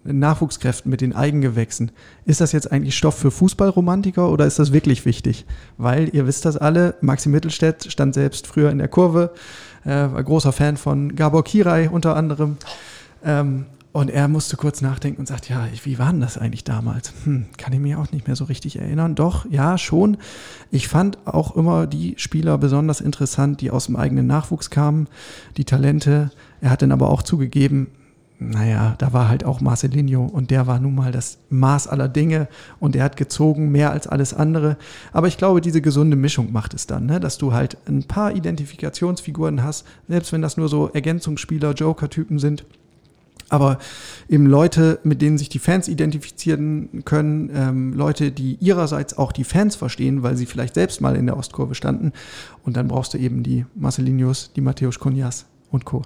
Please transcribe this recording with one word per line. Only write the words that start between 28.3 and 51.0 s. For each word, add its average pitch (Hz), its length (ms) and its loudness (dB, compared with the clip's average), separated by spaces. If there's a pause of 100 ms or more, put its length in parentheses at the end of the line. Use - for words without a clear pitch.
naja, 110 600 0
da 131 140 0
war 123 160 4
halt 131 160 2
auch 127 160 -2
Marcelinho 131 640 0
und 135 260 -2
der 131 160 2
war 123 120 0
nun 135 140 0
mal 131 180 0
das - 280 -6 (100)
Maß 135 380 2
aller 135 220 0
Dinge 151 400 0 (300)
und 139 160 0
er 131 80 2
hat 143 140 -2
gezogen, 151 540 2
mehr 147 180 4
als 147 160 -4
alles 139 260 0
andere. 151 460 2 (340)
Aber 165 160 2
ich 170 100 -2
glaube, 185 220 4
diese 165 220 2
gesunde 147 360 4
Mischung 131 340 0
macht 110 240 -4
es - 100 -10
dann, 123 220 -4
ne? 165 120 0
Dass 160 200 -6
du 135 140 0
halt 127 240 -2 (100)
ein 139 160 -2
paar 202 320 -2
Identifikationsfiguren 156 1300 -4
hast, 151 240 -6 (200)
selbst 170 260 -2
wenn 160 100 -2
das 151 120 -4
nur 160 140 -2
so 147 200 0
Ergänzungsspieler, 151 840 -4
Joker-Typen 156 680 -2
sind. 147 260 -2 (840)
Aber 139 280 4 (500)
eben 147 180 6
Leute, 160 580 6
mit 143 180 0
denen 151 160 4
sich 143 100 -6
die - 120 -6
Fans 180 280 0
identifizieren 151 1160 -4
können, 151 500 0
ähm, 131 380 -2
Leute, 143 400 -2
die 131 260 -4
ihrerseits 160 580 0
auch 135 140 -2
die 131 140 -6
Fans 202 320 2
verstehen, 131 440 -2
weil 123 140 -2
sie 123 100 -2
vielleicht 120 280 -6
selbst - 260 -2
mal 131 160 0